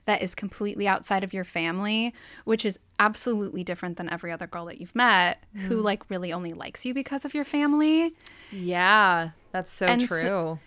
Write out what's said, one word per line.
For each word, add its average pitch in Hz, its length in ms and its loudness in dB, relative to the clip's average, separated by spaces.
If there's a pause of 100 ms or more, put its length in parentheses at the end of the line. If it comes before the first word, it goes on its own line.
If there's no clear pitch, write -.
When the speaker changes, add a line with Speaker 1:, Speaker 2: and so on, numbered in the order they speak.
Speaker 1:
that 208 180 2
is 185 140 -6
completely 202 500 -6
outside 196 380 0
of 185 100 -8
your 185 80 -4
family, 202 720 -2 (300)
which 220 200 0
is 196 140 -2 (220)
absolutely 208 640 0
different 175 320 -6
than 175 120 -8
every 170 220 -6
other 170 160 -8
girl 170 200 -10
that - 140 -16
you've 180 140 -14
met 208 480 4 (240)
who, 220 140 0
Speaker 2:
Mm. 214 40 0
Speaker 1:
like, 208 240 0
really 180 240 -6
only 170 220 -6
likes - 320 -10
you 247 80 -4
because 277 300 -6
of 277 100 -10
your 294 100 -2
family. 302 680 2 (380)
Speaker 2:
Yeah, 180 760 4 (220)
that's 185 200 -4
so 190 140 0
Speaker 1:
And 240 220 4
so 165 120 0
Speaker 2:
true. 165 460 0